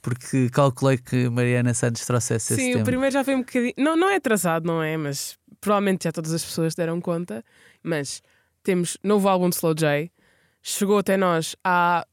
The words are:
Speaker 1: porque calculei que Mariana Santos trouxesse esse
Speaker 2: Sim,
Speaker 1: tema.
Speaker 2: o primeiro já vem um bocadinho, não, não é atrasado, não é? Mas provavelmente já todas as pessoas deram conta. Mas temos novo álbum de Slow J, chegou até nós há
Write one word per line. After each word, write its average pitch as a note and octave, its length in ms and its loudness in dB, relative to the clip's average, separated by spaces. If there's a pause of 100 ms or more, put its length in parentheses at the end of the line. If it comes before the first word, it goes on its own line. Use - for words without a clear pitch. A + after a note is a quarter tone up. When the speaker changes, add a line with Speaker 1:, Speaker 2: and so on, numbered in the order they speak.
Speaker 1:
porque B2 480 -2
calculei C3+ 480 2
que B2 320 -2
Mariana B2 440 2
Santos A#2 320 -2
trouxesse A#2 480 -2
esse C4 80 -2
Speaker 2:
Sim, B3+ 100 0
Speaker 1:
tema. A#3+ 100 2
Speaker 2:
o G#3+ 40 0
primeiro B3+ 280 0
já C#4 100 2
vem C4+ 120 0
um B3+ 40 0
bocadinho, B3 380 -2
não, D#4 180 2
não F#4 140 4
é G4 80 2
atrasado, E3+ 500 0
não E3 160 0
é? D#3 140 -2
Mas C#3+ 400 -6 (240)
provavelmente G3 420 2
já E3 80 -2
todas D#3+ 220 -6
as E3 100 -4
pessoas D#3+ 320 -2
deram E3+ 240 -4
conta. F3 420 -6 (400)
Mas D#3 400 -4 (400)
temos F3+ 400 0
novo G3+ 280 2
álbum F3+ 200 2
de E3+ 60 -2
Slow D#3+ 180 0
J, D#3 380 0 (500)
chegou G#3 360 0
até G3 180 2
nós F3 480 0
há F3 500 2